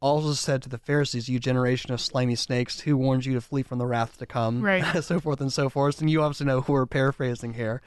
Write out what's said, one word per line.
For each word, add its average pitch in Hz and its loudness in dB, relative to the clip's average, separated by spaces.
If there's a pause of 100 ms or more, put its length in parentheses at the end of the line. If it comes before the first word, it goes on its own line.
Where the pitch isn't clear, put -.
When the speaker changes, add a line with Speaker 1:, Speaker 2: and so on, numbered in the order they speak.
Speaker 1:
also 147 2
said 139 0
to 135 -14
the 123 -10
Pharisees, 135 0
"You 127 0
generation 127 0
of 117 -4
slimy 123 0
snakes, 123 -2
who 147 2
warned 131 2
you 131 0
to 123 0
flee 135 -4
from 127 -6
the 123 -2
wrath 117 -2
to 123 -12
come?" 117 0
Speaker 2:
Right. 196 2
Speaker 1:
<laughs> 156 0
So 165 0
forth 143 -2
and 139 -2
so 139 0
forth. 139 0
And 156 2
you 156 4
obviously 147 -2
know 131 2
who 143 0
we're 135 4
paraphrasing 123 0
here. 117 -4